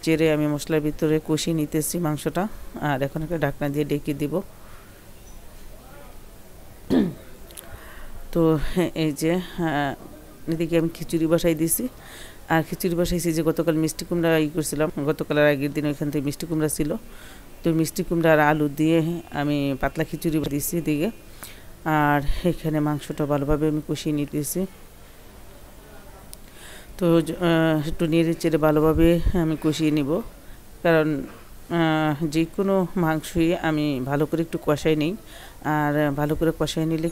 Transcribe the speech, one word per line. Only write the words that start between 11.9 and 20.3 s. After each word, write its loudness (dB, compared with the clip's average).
আর 4
খিচুড়ি -2
বসাইছি 0
যে 0
গতকাল 2
মিষ্টি -2
কুমড়া 2
ই 2
করছিলাম, -2
গতকাল -2
আর 6
আগের 2
দিন -2
ওইখান -2
থেকে -2
মিষ্টি -4
কুমড়া 0
ছিল, -2
তো 2
মিষ্টি 0
কুমড়া 4
আর 8
আলু 4
দিয়ে 2
আমি 0
পাতলা -2
খিচুড়ি -2